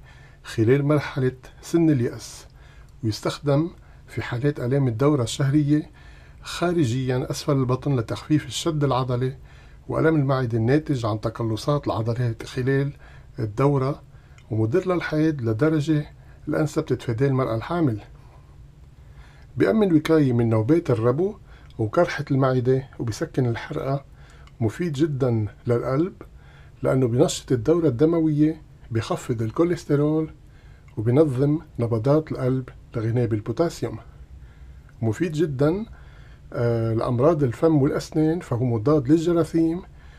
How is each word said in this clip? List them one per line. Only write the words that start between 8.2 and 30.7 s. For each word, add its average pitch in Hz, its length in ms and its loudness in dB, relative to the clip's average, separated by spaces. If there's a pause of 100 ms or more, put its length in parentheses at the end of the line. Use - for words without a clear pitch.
الشد 151 380 -4
العضلي 127 540 0 (500)
وألم 139 280 2
المعدة 131 420 0
الناتج 127 480 2
عن 107 160 -2
تقلصات 117 640 -4
العضلات 113 560 -2
خلال 139 500 -2 (460)
الدورة، 131 600 0 (500)
ومضر 135 420 0
للحيض 156 480 0
لدرجة 147 640 0 (420)
الأنسب 156 380 -2
تتفاداه 123 420 -2
المرأة 127 280 0
الحامل. 131 460 -2 (1600)
بيأمن 196 380 4
وقاية 147 380 4
من 117 160 2
نوبات 113 400 2
الربو 131 460 0 (420)
وقرحة 147 540 0
المعدة، 131 580 2 (100)
وبيسكن 131 460 -4
الحرقة، 135 600 -4 (540)
مفيد 151 340 -2
جدا 127 540 0 (200)
للقلب 131 460 0 (720)
لأنه 131 240 2
بينشط 135 440 0
الدورة 151 360 2
الدموية، 156 760 2 (300)
بيخفض 113 500 -4
الكوليسترول، 156 920 0 (640)